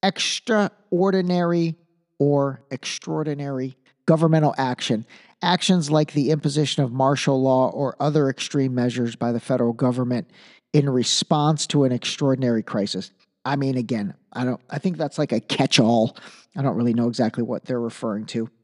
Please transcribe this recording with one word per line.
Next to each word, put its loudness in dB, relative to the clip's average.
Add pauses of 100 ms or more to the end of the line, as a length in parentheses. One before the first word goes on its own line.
extraordinary 0 (440)
or 0
extraordinary -6 (300)
governmental 4
action. -2 (360)
Actions 2
like 2
the 2
imposition 0
of -2
martial 2
law 4
or -4
other 2
extreme -2
measures 0
by 0
the -2
federal 0
government -2 (420)
in 4
response 0
to 2
an 2
extraordinary 0
crisis. -4 (320)
I -2
mean, -2
again, -4 (200)
I -4
don't, -2
I -8
think -4
that's -4
like -2
a 0
catch-all. 2 (380)
I -6
don't 0
really 0
know 0
exactly -2
what -6
they're -4
referring -6
to -6 (140)